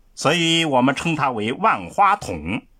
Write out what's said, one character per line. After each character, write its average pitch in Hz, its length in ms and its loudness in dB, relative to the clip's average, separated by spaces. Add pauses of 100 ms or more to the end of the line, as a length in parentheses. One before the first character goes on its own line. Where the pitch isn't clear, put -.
(140)
所 - 180 0
以 165 320 2
我 135 180 2
们 131 140 4
称 165 200 -2
它 143 160 -2
为 110 220 -4
万 139 360 -2
花 196 260 2
筒。 87 520 -8 (120)